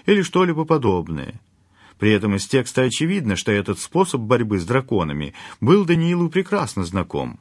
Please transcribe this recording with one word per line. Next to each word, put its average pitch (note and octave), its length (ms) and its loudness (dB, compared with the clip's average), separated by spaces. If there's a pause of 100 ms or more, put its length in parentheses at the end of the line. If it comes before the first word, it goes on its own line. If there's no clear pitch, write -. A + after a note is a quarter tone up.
или G3+ 160 4
что-либо E3+ 440 0
подобное. F2+ 720 0 (580)
При G#2+ 140 2
этом G#2 240 2
из G2+ 100 -4
текста C3 360 0
очевидно, C3 560 0
что - 160 -2
этот G2+ 260 -2
способ F3 400 0
борьбы A2 400 0
с E2+ 60 -4
драконами E2+ 680 -2 (280)
был F#3 240 4
Даниилу E3+ 440 2
прекрасно F3 540 -2
знаком. E2+ 580 -6